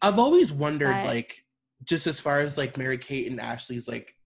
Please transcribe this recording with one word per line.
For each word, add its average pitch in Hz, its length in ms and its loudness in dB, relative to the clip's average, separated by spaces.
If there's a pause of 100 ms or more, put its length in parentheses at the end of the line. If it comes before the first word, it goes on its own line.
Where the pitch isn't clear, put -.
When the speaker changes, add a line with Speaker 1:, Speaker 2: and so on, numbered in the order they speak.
Speaker 1:
I've 202 200 4
always 302 320 6
wondered, 143 400 0
Speaker 2:
But 196 140 -2
Speaker 1:
like, - 380 -6 (380)
just 160 240 -2
as 156 140 -4
far 143 180 0
as, 147 180 0
like, 135 220 -4
Mary 131 180 -2
Kate 127 320 -6
and 123 120 -6
Ashley's, 120 480 -8
like, - 260 -12 (100)